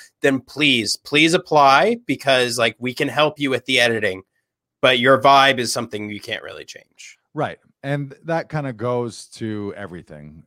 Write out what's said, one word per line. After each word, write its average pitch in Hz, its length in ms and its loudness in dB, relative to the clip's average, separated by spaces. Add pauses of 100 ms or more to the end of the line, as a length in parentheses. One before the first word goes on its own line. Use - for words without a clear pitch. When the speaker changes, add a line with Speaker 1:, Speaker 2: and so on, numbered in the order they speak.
(220)
Speaker 1:
then 135 180 2
please, 131 580 0
please 160 360 2
apply, 156 720 4
because, 127 540 0
like, 117 180 0
we 123 160 -8
can 143 140 -4
help 147 320 -2
you 143 100 -2
with 123 160 -4
the 131 140 0
editing, 107 420 0 (600)
but 127 180 4
your 131 200 4
vibe 139 380 6
is 120 160 -4
something 107 380 -8
you 104 80 -14
can't 110 240 -10
really - 220 -16
change. - 520 -20 (160)
Speaker 2:
Right. 139 240 -8 (240)
And 139 320 -6 (120)
that 165 240 -6
kinda 143 240 -6
goes 120 560 -6
to 104 460 -10
everything. 80 720 -18